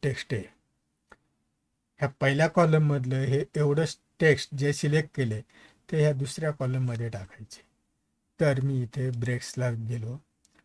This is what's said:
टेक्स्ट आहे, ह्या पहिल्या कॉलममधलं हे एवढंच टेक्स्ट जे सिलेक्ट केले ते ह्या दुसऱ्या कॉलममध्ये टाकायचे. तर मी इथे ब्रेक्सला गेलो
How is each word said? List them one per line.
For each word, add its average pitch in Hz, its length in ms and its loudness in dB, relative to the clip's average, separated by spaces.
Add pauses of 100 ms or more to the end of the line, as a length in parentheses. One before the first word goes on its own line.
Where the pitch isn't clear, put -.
टेक्स्ट 135 300 -4
आहे, 101 100 -4 (1500)
ह्या 139 120 -2
पहिल्या 139 380 2
कॉलममधलं 151 680 4
हे 131 300 0 (100)
एवढंच 151 440 0 (200)
टेक्स्ट 147 360 4
जे 143 180 0
सिलेक्ट 151 420 0
केले 113 260 -2 (500)
ते 160 100 2
ह्या 151 120 4
दुसऱ्या 139 380 -4
कॉलममध्ये 127 580 -2
टाकायचे. 110 520 -14 (760)
तर 139 220 2
मी 135 220 0
इथे 127 260 -4
ब्रेक्सला 120 600 -4
गेलो 113 480 -6 (480)